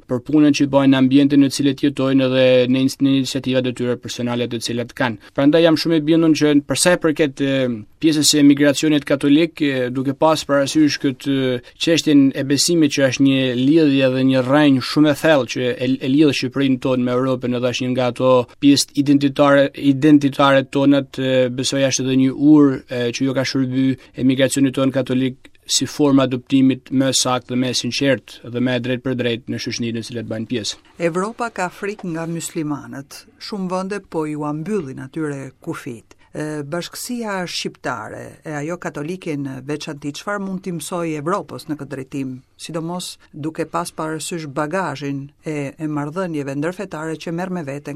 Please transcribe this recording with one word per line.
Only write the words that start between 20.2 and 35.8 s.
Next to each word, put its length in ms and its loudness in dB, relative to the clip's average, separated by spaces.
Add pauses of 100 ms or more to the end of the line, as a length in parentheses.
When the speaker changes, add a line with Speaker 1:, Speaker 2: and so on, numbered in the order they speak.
Speaker 1:
tona, 340 2 (140)
e, 360 2
besoj 360 -2
është 160 -2
edhe 180 2
një 80 2 (220)
urë, 340 6
e, 140 -4 (140)
që 120 -2
ju 100 -2
ka 100 0
shërby 400 0 (340)
emigracionit 540 2
tonë 200 0
katolik 540 -2 (220)
si 160 -2
forma 400 2
adoptimit 640 0
më 240 0
sakt 360 -2
dhe 80 -2
më 180 -2
sinqert 680 -2
dhe 200 -4
më 220 0
drejt 200 -4
për 140 -4
drejt 320 -4
në 120 -6
shoqërinë 360 -6
në 80 -12
cilët 240 -10
bajnë 200 -8
pjesë. 280 -6 (280)
Speaker 2:
Evropa 460 -4
ka 180 -6
frikë 440 -8
nga 120 -8
muslimanët. 920 -10 (180)
Shumë 320 -8
vende 300 -6
po 260 -6
ju 200 -6
ambyllin 580 -6
atyre 560 -10
kufit. 560 -12 (140)